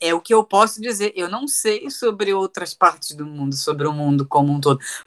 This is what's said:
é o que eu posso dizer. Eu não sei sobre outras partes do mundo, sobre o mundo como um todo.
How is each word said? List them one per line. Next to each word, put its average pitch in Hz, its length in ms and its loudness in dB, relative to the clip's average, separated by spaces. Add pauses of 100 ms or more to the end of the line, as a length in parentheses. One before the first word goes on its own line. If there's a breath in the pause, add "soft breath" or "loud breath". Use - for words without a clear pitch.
é 170 60 2
o 170 60 0
que - 120 -4
eu 220 120 6
posso 214 360 2
dizer. 208 360 -4
Eu 180 120 -4
não 247 200 -8
sei 220 420 -2
sobre 208 420 -2
outras 190 420 -4
partes 165 420 0
do 147 100 -8
mundo, 143 300 -4
sobre 147 320 -2
o 151 40 -2
mundo 143 340 0
como 143 260 2
um 143 80 0
todo. 139 180 2 (280 loud breath)